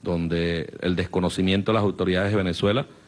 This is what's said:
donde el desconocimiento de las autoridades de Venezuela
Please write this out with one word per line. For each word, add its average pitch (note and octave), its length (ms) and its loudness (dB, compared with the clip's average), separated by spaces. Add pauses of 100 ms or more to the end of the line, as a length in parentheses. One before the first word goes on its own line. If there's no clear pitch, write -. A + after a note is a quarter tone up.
donde E2+ 800 -2
el F2 140 0
desconocimiento F#2 760 0
de A2 40 4
las G#2 80 2
autoridades F#2 480 0
de G#2+ 60 2
Venezuela G2+ 500 0 (200)